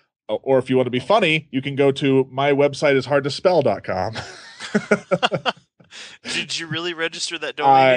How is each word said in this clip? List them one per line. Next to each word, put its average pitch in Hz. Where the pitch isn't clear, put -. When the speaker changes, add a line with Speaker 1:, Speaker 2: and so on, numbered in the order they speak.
Speaker 1:
uh, 107
or 135
if 127
you 131
wanna 123
be 123
funny, 165
you 135
can 139
go 139
to 135
my 139
website 139
is 127
hard 143
to 143
spell 180
dot 110
com. 98
<laughs> -
Speaker 2:
Did 151
you 165
really 165
register 165
that 147
domain 139
Speaker 1:
I, 135